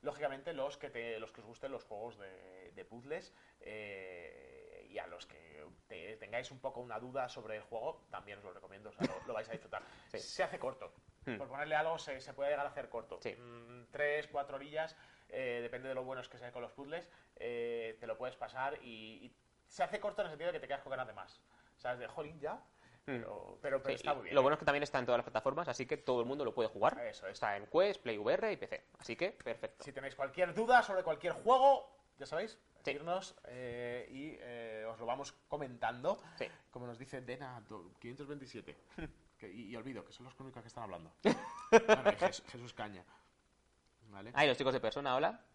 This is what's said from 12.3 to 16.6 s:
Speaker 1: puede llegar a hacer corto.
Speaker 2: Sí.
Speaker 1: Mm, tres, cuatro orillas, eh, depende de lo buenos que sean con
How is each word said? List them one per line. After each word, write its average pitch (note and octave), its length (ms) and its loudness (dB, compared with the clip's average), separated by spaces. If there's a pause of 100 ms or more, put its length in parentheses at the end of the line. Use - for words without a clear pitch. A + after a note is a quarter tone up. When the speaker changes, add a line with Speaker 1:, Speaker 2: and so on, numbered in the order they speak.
Speaker 1:
puede C#3 180 -2
llegar C#3+ 160 0
a - 20 -2
hacer C3+ 200 -8
corto. A2+ 320 -8
Speaker 2:
Sí. G#2 140 -6
Speaker 1:
Mm, A#2+ 560 -16
tres, D3 380 2
cuatro C#3 280 -4
orillas, D3+ 400 -4 (320)
eh, B2 320 -2
depende B2 280 -6
de C3 60 -4
lo B2+ 100 -2
buenos B2+ 240 -8
que B2 100 -18
sean A#2+ 140 -12
con B2 100 -6